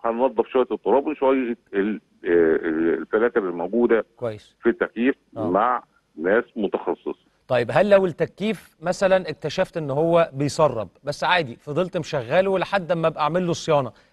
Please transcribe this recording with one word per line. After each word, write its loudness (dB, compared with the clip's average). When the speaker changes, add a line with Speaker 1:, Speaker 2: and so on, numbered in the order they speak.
Speaker 1:
هننضف 0
شوية 2
التراب 0
وشوية 0
ال-، -2
آه، -2
ال-، -2
الفلاتر 0
الموجودة 0
Speaker 2:
كويس. -10
Speaker 1:
في 2
التكييف -2
Speaker 2:
آه. -4
Speaker 1:
مع 0
ناس 0
متخصصة. -6
Speaker 2:
طيب، 0
هل 4
لو 6
التكييف -6
مثلا 0
اكتشفت -4
إن -4
هو 2
بيسرب، 0
بس -6
عادي 0
فضلت -4
مشغله 0
لحد -2
أما 0
أبقى -2
أعمل 0
له 0
صيانة، 0